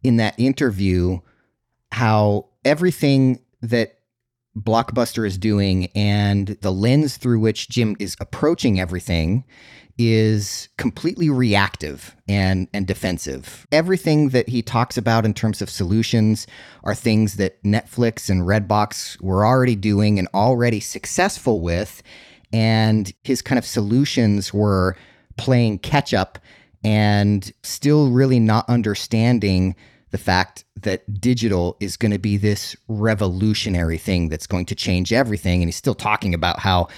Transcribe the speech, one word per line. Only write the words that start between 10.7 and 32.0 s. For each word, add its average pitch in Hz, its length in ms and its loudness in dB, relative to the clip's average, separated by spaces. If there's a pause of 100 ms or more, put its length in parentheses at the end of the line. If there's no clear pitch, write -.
completely 160 520 -2
reactive 101 880 0 (120)
and, 95 460 0
and 98 140 -4
defensive. 80 840 -6
Everything 156 580 2
that 123 200 2
he 120 120 -2
talks - 360 0
about 113 260 2
in 107 100 2
terms 107 280 -2
of 98 80 -8
solutions 107 760 0 (360)
are - 120 -2
things 107 400 2
that 98 280 -4
Netflix 113 680 -2
and 92 120 2
Redbox 104 800 -2
were 95 240 2
already 127 300 4
doing 104 420 2
and 92 160 -2
already 117 460 2
successful - 840 -2
with. 85 400 -4 (500)
And 110 640 2 (100)
his 131 180 -2
kind 127 180 0
of - 60 -8
solutions 110 880 0
were 98 440 2 (400)
playing 117 420 0
catch - 340 -2
up - 260 -2 (440)
and 104 680 2 (140)
still 147 460 2
really 127 300 4
not 110 280 2
understanding 107 1080 0 (360)
the 95 60 -6
fact - 460 -2 (180)
that 98 400 -6
digital 107 580 0
is 98 180 -8
gonna 104 220 0